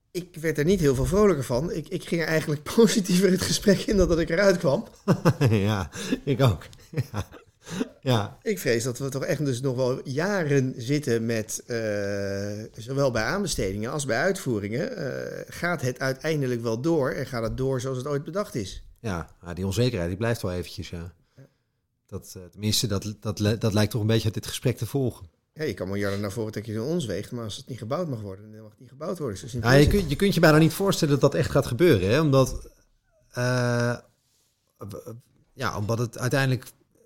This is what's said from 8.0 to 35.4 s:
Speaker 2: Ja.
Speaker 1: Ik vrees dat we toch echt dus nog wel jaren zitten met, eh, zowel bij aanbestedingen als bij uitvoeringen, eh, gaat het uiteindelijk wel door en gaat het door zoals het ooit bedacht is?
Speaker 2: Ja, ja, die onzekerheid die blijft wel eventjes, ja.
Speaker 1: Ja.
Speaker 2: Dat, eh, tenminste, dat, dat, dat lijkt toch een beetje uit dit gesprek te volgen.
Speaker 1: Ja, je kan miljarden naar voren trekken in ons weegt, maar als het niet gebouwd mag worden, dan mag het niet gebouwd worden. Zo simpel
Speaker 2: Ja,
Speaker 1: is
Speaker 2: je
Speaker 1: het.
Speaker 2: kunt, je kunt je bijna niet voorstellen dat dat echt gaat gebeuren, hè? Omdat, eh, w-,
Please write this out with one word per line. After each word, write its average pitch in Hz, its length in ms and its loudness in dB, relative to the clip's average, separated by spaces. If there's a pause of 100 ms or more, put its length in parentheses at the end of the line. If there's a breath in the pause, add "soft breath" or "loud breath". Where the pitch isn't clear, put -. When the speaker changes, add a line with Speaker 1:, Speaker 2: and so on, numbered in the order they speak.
Speaker 2:
Ja. 110 400 0
Speaker 1:
Ik 202 180 -4
vrees 117 240 2
dat 123 140 -4
we 135 120 -6
toch 131 140 -6
echt 151 220 -2
dus 127 160 -2
nog 131 140 -2
wel 127 280 0
jaren 147 760 0
zitten 120 480 0
met, 113 420 -4
eh, 101 960 -4 (200)
zowel 135 280 0
bij 113 120 0
aanbestedingen 117 680 -2
als 151 140 -4
bij 113 120 0
uitvoeringen, 123 800 -2
eh, 131 500 -8
gaat 170 340 -4
het 127 180 -4
uiteindelijk 135 640 -2
wel 117 200 -2
door 151 280 0
en 139 160 -6
gaat 117 180 -6
het 113 140 -4
door 131 240 -2
zoals 131 160 -6
het 131 100 -8
ooit 147 160 -4
bedacht 196 320 -6
is? - 280 -6 (160)
Speaker 2:
Ja, 87 300 -6 (160)
ja, 87 80 -10
die 90 120 -4
onzekerheid 98 440 0
die 90 80 -4
blijft 117 240 -2
wel 95 100 -4
eventjes, 90 380 -8
ja. 87 240 -12 (220)
Speaker 1:
Ja. 135 80 -20 (640)
Speaker 2:
Dat, - 300 -14
eh, 92 140 -16
tenminste, 107 360 0
dat, 101 320 -4
dat, 104 180 -6
dat 107 360 2
lijkt 104 180 4
toch 110 100 -2
een 107 60 0
beetje 113 180 2
uit 110 80 0
dit - 140 -8
gesprek - 300 -2
te 120 80 -6
volgen. 127 400 -2 (280)
Speaker 1:
Ja, 151 100 -10
je 127 100 -4
kan 90 140 -8
miljarden 101 340 -2
naar 101 100 -4
voren 110 200 -6
trekken 107 220 -8
in 110 80 -4
ons 156 240 -2
weegt, 101 260 -6
maar 120 120 -8
als 113 140 -10
het - 100 -18
niet 120 100 -10
gebouwd 143 320 -4
mag 113 120 -6
worden, 101 300 -14
dan 107 100 -20
mag 107 100 -20
het - 80 -20
niet 127 100 -20
gebouwd 156 300 -8
worden. 117 180 -4
Zo - 100 -14
simpel 117 220 -2
Speaker 2:
Ja, 131 60 8
Speaker 1:
is 143 80 10
Speaker 2:
je - 60 8
Speaker 1:
het. 202 80 4
Speaker 2:
kunt, 170 120 0
je 143 60 0
kunt 196 180 2
je 165 60 0
bijna 156 180 8
niet 160 160 6
voorstellen 175 460 0
dat 139 120 6
dat 165 80 0
echt - 120 0
gaat 139 140 2
gebeuren, 113 440 4
hè? 131 120 4
Omdat, 135 480 2 (640)
eh, 120 640 0 (800)
w-, - 320 -14 (440)